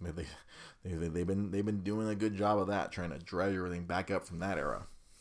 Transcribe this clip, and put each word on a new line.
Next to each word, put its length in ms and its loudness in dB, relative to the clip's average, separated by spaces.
They, 80 -4
they, 160 -4
they, 100 -2
they, 140 0
they've 180 0
been, 260 0
they've 120 2
been 180 0
doing 240 0
a 80 0
good 220 0
job 220 6
of 80 4
that, 260 2
trying 200 -4
to 60 -8
dredge 380 2
everything 280 -2
back 260 0
up 160 0
from 140 -6
that 180 2
era. 300 -2